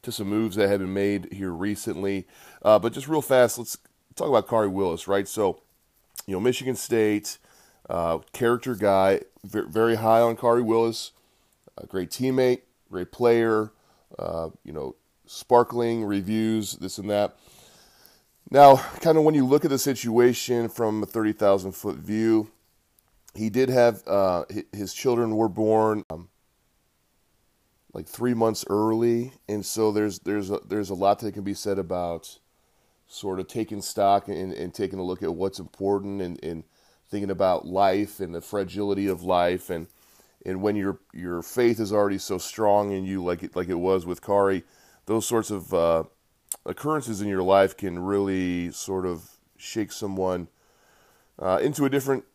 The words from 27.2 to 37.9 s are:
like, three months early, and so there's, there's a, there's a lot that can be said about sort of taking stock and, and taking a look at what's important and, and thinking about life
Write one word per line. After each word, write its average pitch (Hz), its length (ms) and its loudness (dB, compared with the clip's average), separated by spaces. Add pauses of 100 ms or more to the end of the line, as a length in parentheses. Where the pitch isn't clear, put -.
like, 82 140 -12
three 123 260 -2
months 113 340 0
early, 117 680 0 (140)
and 104 160 -6
so 107 280 0
there's, 104 280 -2
there's 98 300 -4
a, 101 180 -4
there's 101 220 -4
a 98 60 -4
lot 98 240 2
that 104 140 -8
can 101 100 -10
be 98 100 -4
said 98 240 -4
about 87 600 -6 (680)
sort 95 340 -8
of 90 80 -8
taking 110 320 -6
stock 98 480 2
and, 92 260 -6
and 87 200 -8
taking 98 240 -4
a 92 60 -6
look 92 180 -6
at 85 140 -2
what's 95 240 -6
important 98 600 -4
and, 90 240 -8
and 80 200 -10 (480)
thinking 101 180 -4
about 92 380 0
life 98 520 2